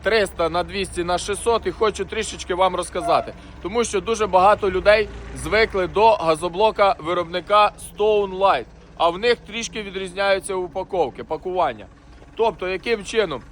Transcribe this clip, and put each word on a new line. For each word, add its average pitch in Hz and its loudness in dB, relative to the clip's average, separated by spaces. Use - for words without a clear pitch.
триста 196 2
на 175 -2
двісті 180 -6
на 175 0
шістсот 208 -2
і 185 -2
хочу 202 -2
трішечки 190 -6
вам 180 2
розказати. 170 -2
Тому 220 -2
що 202 -2
дуже 214 -2
багато 196 4
людей 202 4
звикли 190 0
до 196 4
газоблока 175 2
виробника 175 2
Stone 208 2
Light, 175 2
а 165 2
в 175 -6
них 233 0
трішки 220 -10
відрізняються 190 -2
упаковки, 180 -4
пакування. 156 -4
Тобто, 202 -2
яким 202 -4
чином? 175 -2